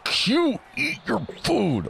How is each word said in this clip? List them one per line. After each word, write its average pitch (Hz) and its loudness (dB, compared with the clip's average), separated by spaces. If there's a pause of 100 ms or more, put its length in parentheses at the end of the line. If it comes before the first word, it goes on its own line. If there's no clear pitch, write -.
Q, 285 2 (180)
eat 302 -2
your - -2 (180)
food 208 2